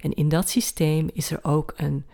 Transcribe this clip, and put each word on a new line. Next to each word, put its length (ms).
En 120
in 160
dat 200
systeem 640
is 180
er 120
ook 340
een 380